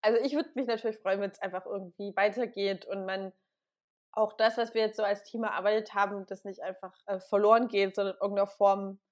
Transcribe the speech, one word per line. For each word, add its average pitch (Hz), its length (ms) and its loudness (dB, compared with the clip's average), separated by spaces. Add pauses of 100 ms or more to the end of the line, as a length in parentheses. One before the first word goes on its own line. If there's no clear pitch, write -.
Also 226 200 4
ich 269 120 -2
würd 294 200 -2
mich 254 120 -4
natürlich 220 320 -4
freuen, 196 220 -2
wenn's 196 200 -6
einfach 190 240 -6
irgendwie 196 500 -8
weitergeht 202 720 -2
und 196 220 -8
man 190 260 -6 (800)
auch 214 220 0
das, 226 240 2
was 226 160 -2
wir 220 80 2
jetzt 220 160 -2
so 220 40 0
als 208 200 0
Team 226 220 -8
erarbeitet 214 500 -2
haben, 202 320 -2
das 196 180 -14
nicht 196 180 -12
einfach, 185 320 -10 (120)
äh, 190 140 -4
verloren 214 480 4
geht, 196 260 0
sondern 196 220 -2
in - 40 -10
irgendeiner 202 280 0
Form 196 520 2 (120)